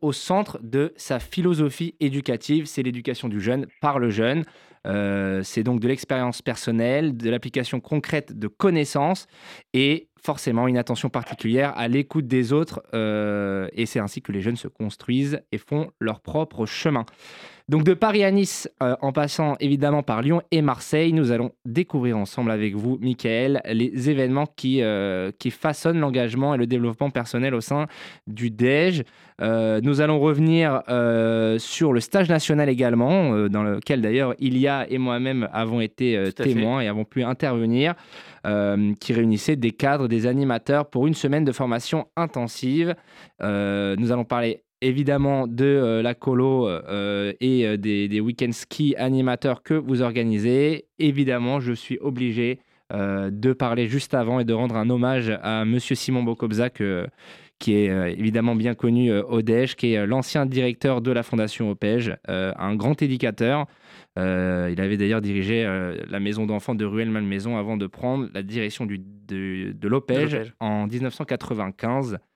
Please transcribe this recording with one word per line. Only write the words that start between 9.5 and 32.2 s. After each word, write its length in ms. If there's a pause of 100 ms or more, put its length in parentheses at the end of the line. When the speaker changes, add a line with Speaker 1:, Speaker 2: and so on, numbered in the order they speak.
Speaker 1:
et 340 (160)
forcément 440
une 80
attention 320
particulière 680
à 120
l'écoute 400
des 240
autres, 280 (140)
euh, 800
et 140
c'est 120
ainsi 240
que 80
les 100
jeunes 140
se 140
construisent 800
et 80
font 300 (100)
leur 220
propre 440
chemin. 400 (640)
Donc 160
de 100
Paris 280
à 80
Nice, 380 (140)
euh, 180
en 120
passant 460
évidemment 440
par 180
Lyon 300
et 120
Marseille, 500
nous 200
allons 180 (140)
découvrir 540
ensemble 320
avec 240
vous, 260
Michael, 640 (100)
les 380
événements 360
qui, 360
euh, 560
qui 120
façonnent 480
l'engagement 560
et 40
le 80
développement 440
personnel 440
au 60
sein 260 (400)
du 240
dej. 520 (380)
Euh, 420
nous 180
allons 200
revenir, 680
euh, 720
sur 340
le 80
stage 280